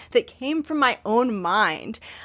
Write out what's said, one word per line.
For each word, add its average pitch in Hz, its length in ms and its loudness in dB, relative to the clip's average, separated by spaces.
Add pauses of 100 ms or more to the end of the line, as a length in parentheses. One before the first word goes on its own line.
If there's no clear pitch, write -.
(100)
that - 160 2
came 294 380 -4
from 311 160 -2
my 254 240 4
own 226 360 2
mind 180 600 0 (240)